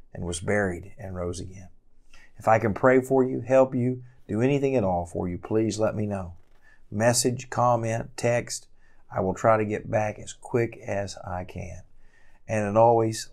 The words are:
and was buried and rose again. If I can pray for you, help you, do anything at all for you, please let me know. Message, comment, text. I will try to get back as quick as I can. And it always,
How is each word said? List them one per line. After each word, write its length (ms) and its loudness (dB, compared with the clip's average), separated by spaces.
and 120 -8
was 160 -6
buried 580 -2
and 160 -12
rose 240 -6
again. 300 -14
If 120 -2
I 100 6
can 140 0
pray 260 6
for 240 2
you, 160 -4
help 340 4
you, 300 -2
do 140 -2
anything 340 2
at 80 2
all 220 0
for 240 -6
you, 80 -6
please 420 0
let 160 0
me 100 -4
know. 280 -6
Message, 580 0
comment, 680 0
text. 500 -2
I 120 -4
will 120 0
try 220 4
to 80 2
get 260 -6
back 300 -2
as 140 -14
quick 520 -4
as 400 -6
I 200 -6
can. 380 -12
And 220 -2
it 100 0
always, 560 4